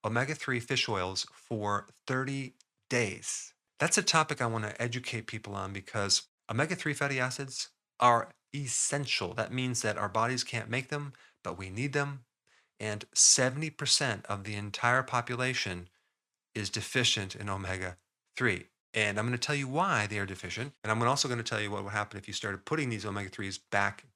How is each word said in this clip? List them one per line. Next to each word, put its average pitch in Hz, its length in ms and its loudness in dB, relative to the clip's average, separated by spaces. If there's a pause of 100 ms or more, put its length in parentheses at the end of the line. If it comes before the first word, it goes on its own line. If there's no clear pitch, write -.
omega-three 127 560 0
fish 120 260 0
oils 95 460 -2
for 104 560 -2 (180)
thirty 131 460 -4 (380)
days? - 640 -2 (240)
That's - 180 4
a 202 60 4
topic 156 400 4
I 120 40 2
wanna 110 320 -2
educate 120 480 -4
people 107 280 -8
on 95 180 -6
because 98 520 0 (260)
omega-three 156 420 0
fatty 139 260 0
acids 127 520 -2 (280)
are 120 300 6 (260)
essential. 135 760 0
That 110 180 -2
means 127 300 -2
that 107 160 0
our 101 140 -2
bodies 117 340 2
can't 113 240 -4
make 127 220 -2
them, 147 240 -6 (280)
but 85 140 -6
we 95 140 -8
need 131 240 -4
them. 143 300 0 (540)
And 107 360 -4
seventy 135 560 6
percent 127 580 0
of 98 160 -4
the 107 120 -4
entire 120 460 2
population 120 880 -2 (680)
is 101 140 -2
deficient 107 680 0
in 104 140 -8
omega-three. 92 1200 -2 (260)
And 104 260 2
I'm 107 60 0
gonna 123 140 0
tell 147 180 0
you 139 120 -2
why 143 380 2
they 104 120 -4
are 98 80 -2
deficient. 98 480 -8 (100)
And 107 80 2
I'm 110 100 4
also 135 260 4
gonna 120 140 0
tell 107 200 -2
you 104 80 -2
what 101 120 -4
would 98 120 -6
happen 104 240 -2
if 95 100 -14
you 101 60 -8
started 98 320 -4
putting 151 240 0
these 107 160 -4
omega-threes 98 500 -6
back 101 480 0 (120)